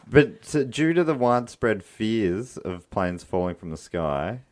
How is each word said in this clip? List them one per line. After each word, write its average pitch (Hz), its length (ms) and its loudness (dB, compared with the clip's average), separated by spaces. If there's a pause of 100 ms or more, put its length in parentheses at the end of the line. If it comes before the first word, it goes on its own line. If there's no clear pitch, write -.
(100)
But 131 340 4
so, 147 200 0
due 151 280 0
to 170 120 2
the 156 100 2
widespread 120 720 0
fears 110 720 -2
of 90 340 -10
planes 90 320 -2
falling 90 320 -4
from 85 160 -12
the 80 60 -8
sky, 82 640 -4 (100)